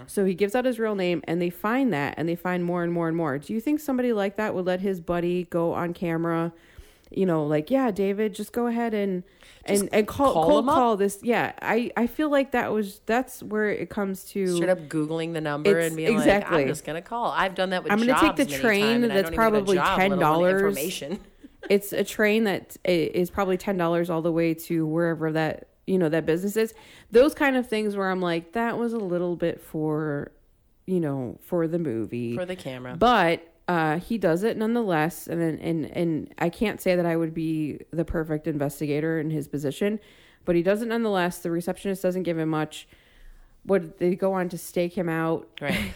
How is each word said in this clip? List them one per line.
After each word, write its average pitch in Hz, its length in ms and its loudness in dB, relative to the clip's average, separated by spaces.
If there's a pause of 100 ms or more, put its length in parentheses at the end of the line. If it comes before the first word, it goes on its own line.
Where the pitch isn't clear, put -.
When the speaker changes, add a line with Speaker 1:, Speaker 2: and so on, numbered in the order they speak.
Speaker 1:
So 202 180 0
he 190 80 2
gives 196 220 0
out 247 100 2
his 247 140 -2
real 220 160 0
name, 180 300 0
and 170 140 -2
they 175 120 -2
find 240 420 0
that, 143 240 -2
and 160 100 -2
they 170 80 0
find 180 300 -2
more 175 180 0
and 170 80 0
more 170 160 0
and 160 80 0
more. 151 220 0
Do 151 160 -8
you 220 80 -2
think 302 180 0
somebody 247 320 0
like 202 260 0
that 214 180 -2
would 180 100 -2
let 180 140 0
his 190 220 -2
buddy 175 420 -2
go 170 320 0
on 170 180 -4
camera, 165 580 -2 (600)
you 190 140 0
know, 160 180 2
like, 151 240 0
"Yeah, 262 220 2
David, 196 420 0
just 214 200 -10
go 240 140 0
ahead 233 260 -2
and, 196 300 -2 (440)
Speaker 2:
Just 202 160 2
Speaker 1:
and, - 100 -6
and 214 140 2
call, - 240 2
Speaker 2:
call 160 140 4
Speaker 1:
cold 196 180 6
Speaker 2:
him 254 60 2
up? 302 60 4
Speaker 1:
call 240 200 4
this." 196 260 0
Yeah, 202 300 0 (100)
I, 226 360 0
I 233 100 2
feel 302 220 -2
like 277 220 2
that 240 200 0
was, 208 340 -4
that's 254 380 -2
where 208 260 -2
it 175 200 -4
comes 190 420 -4
to 185 240 0
Speaker 2:
Straight 175 140 2
up 180 180 2
Googling 160 460 -2
the 156 80 -4
number 151 360 2
Speaker 1:
It's 165 100 2
Speaker 2:
and 160 100 -4
being 160 200 2
Speaker 1:
exactly. 196 380 4
Speaker 2:
like, 151 80 4
"I'm 135 60 0
just 143 160 -6
gonna 156 160 -8
call." 233 300 -6
I've 180 220 0
done 185 180 -2
that 180 120 -2
with - 80 -2
Speaker 1:
I'm 208 80 2
gonna 240 140 2
take - 80 6
Speaker 2:
jobs 294 160 4
Speaker 1:
the 285 80 2
Speaker 2:
many - 160 -6
Speaker 1:
train 214 200 4
Speaker 2:
times, 233 220 2
and 233 80 2
I - 40 0
Speaker 1:
that's 196 140 2
Speaker 2:
don't 220 40 -6
even 226 100 2
get 226 40 6
a 220 40 4
Speaker 1:
probably 202 240 2
Speaker 2:
job, 180 240 2
let 185 80 4
alone - 40 4
Speaker 1:
ten 185 80 0
dollars. 170 420 4
Speaker 2:
information. 185 640 -2
<laughs> - 60 -20 (400)
Speaker 1:
It's 196 240 2
a 202 120 0
train 214 400 2
that - 300 -2 (120)
i-, - 40 2
is 175 380 2
probably 190 280 0
ten 196 200 -2
dollars 170 320 2
all 160 140 0
the 170 80 0
way 165 240 2
to 160 300 -2
wherever 160 480 0
that, 156 340 -2 (180)
you 185 140 2
know, 165 100 4
that 156 160 0
business 180 320 0
is. 220 160 0 (380)
Those 277 240 8
kind 277 220 2
of 247 100 -2
things 214 300 -2
where 190 120 0
I'm 185 120 0
like, 170 320 -2
"That 233 240 -2
was 233 160 -2
a 233 60 -4
little 175 360 -2
bit 170 260 -2
for, 151 720 -4 (560)
you 185 140 0
know, 135 400 -4
for 165 260 -2
the 165 100 -2
movie." 117 600 -4
Speaker 2:
For 180 80 -4
the 180 100 -8
camera. 127 420 -10
Speaker 1:
But, 190 500 4 (200)
uh, 160 320 2
he 226 180 -4
does 180 260 2
it 214 140 0
nonetheless, 202 720 0
and, 170 120 -4 (220)
and, 160 240 -2 (100)
and 170 440 -2
I 165 100 0
can't - 320 -4
say 185 140 2
that 175 100 2
I 170 100 2
would 165 180 0
be 160 460 -4 (120)
the 165 120 -2
perfect 156 440 -4
investigator 151 720 -2
in 151 100 -4
his 151 180 -4
position, 156 520 -2 (460)
but 180 120 2
he 170 60 2
does 202 180 2
it 240 60 -4
nonetheless. 202 520 0
The 175 120 -4
receptionist 185 500 -4
doesn't 185 220 0
give 165 160 -2
him 160 100 0
much. 156 380 -4 (760)
What, 185 360 0
they 175 160 2
go 190 180 0
on 180 160 -2
to 175 80 -8
stake 175 400 -4
him 175 100 -2
out. 165 400 -2 (140)
Speaker 2:
Right. 143 340 -2